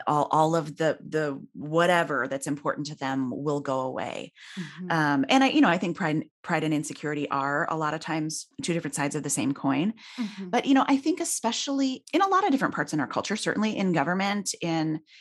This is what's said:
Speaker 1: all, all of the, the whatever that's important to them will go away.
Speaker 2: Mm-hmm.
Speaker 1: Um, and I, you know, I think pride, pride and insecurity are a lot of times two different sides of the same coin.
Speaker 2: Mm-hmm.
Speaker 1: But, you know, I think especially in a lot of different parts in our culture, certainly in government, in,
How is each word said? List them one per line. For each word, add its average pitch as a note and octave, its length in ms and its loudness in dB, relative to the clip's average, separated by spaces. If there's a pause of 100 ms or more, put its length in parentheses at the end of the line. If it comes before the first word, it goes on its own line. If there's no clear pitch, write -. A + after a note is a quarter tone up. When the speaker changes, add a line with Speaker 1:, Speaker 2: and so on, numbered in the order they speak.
Speaker 1:
all, D3 240 4
all D#3 240 4
of D#3 220 0
the, D#3+ 220 2 (100)
the D3 340 -2 (120)
whatever D#3 720 2
that's C3+ 180 -6
important C#3+ 420 -2
to D3+ 80 -10
them C3+ 340 -2
will C#3+ 300 -2
go C3+ 200 -2
away. - 500 -6 (300)
Speaker 2:
Mm-hmm. F3 300 -8
Speaker 1:
Um, D3 400 4
and C4+ 120 4
I, C4+ 60 4
you D4 140 4
know, G3+ 80 6
I E3+ 80 2
think F3 180 -2
pride, D#3 280 -2 (180)
pride D#3 220 -2
and D#3 100 0
insecurity D3 560 -4
are C#3+ 400 0
a D#3+ 60 -2
lot D#3 180 -2
of D#3+ 60 -4
times D#3 460 -4 (140)
two E3+ 140 0
different D#3+ 200 -4
sides C#3+ 200 0
of D3+ 80 -2
the D3 80 -4
same C3+ 240 0
coin. C#3+ 400 2 (260)
Speaker 2:
Mm-hmm. G3 300 -8
Speaker 1:
But, A#3 160 0
you C4+ 80 6
know, C4+ 120 6
I C#4 120 4
think D4+ 220 0
especially C4+ 920 -2
in D#4+ 80 4
a G4 80 4
lot F#4+ 160 4
of G4 60 4
different B3+ 240 2
parts - 180 -4
in D3+ 80 0
our B2 60 0
culture, - 300 -2
certainly G#3+ 380 0
in F#3 200 2
government, F#3+ 640 0
in, D#3+ 400 0 (200)